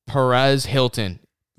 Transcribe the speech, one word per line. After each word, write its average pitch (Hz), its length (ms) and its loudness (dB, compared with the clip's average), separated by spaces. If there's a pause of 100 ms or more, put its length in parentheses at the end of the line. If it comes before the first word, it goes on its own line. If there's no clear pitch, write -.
Perez 131 580 2
Hilton. 117 540 -2 (400)